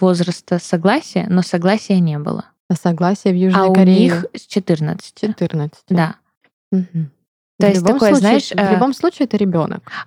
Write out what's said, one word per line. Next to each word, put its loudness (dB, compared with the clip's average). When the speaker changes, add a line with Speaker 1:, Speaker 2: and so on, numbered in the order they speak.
Speaker 1:
возраста -2
согласия, -2
но 2
согласия 0
не -2
было. -8
Speaker 2:
А 0
согласие -2
в 0
Южной 2
Speaker 1:
А 2
у 4
Speaker 2:
Корее 6
Speaker 1:
них 2
с -14
четырнадцати. -4
Speaker 2:
четырнадцати. -6
Speaker 1:
Да. -2
Speaker 2:
Мгм. -4
Speaker 1:
То 4
Speaker 2:
В 6
Speaker 1:
есть 2
Speaker 2:
любом 2
Speaker 1:
такое, 4
Speaker 2:
случае, 4
Speaker 1:
знаешь, 2
Speaker 2:
в -8
Speaker 1:
э, 2
Speaker 2:
любом 2
случае -2
это -4
ребёнок. -2